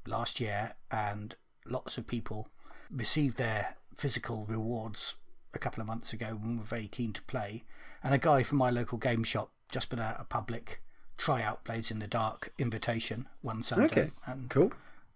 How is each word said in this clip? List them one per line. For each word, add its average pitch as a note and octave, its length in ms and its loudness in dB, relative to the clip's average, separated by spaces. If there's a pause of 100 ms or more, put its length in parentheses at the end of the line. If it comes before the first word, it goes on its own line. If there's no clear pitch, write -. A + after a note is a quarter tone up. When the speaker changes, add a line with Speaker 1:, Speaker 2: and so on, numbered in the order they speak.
Speaker 1:
last A2+ 340 -2
year, G#2+ 340 0 (180)
and G#2+ 440 -2 (320)
lots - 300 -4
of A#2+ 100 -6
people A2 400 -2 (440)
received C#3 460 4
their A2 380 0 (200)
physical A2+ 540 0
rewards A2 680 0 (380)
a - 60 -6
couple - 220 -2
of G#2+ 60 -4
months A#2 260 -4
ago A2 280 -4
and A#2 180 0
were G#2+ 60 -4
very A2+ 220 -2
keen A2 260 -2
to - 100 -8
play. G#2+ 400 -4 (400)
And C#3 100 4
a C#3 60 6
guy C#3 240 6
from C#3+ 140 2
my B2+ 140 6
local A#2+ 260 0
game A2+ 260 2
shop A2 280 0 (200)
just - 180 -2
put A#2+ 100 -2
out A2 200 -2
a - 60 -6
public - 560 -2 (360)
tryout A2 460 2
Blades A2+ 280 -2
in A2 80 -2
the G#2 80 -4
Dark A2 520 -2
invitation A2+ 680 0 (140)
one A2+ 220 -2
Sunday. G3+ 220 6
Speaker 2:
Okay, D#3 260 4 (140)
Speaker 1:
And C3 240 -6
Speaker 2:
cool. F#3 220 8 (440)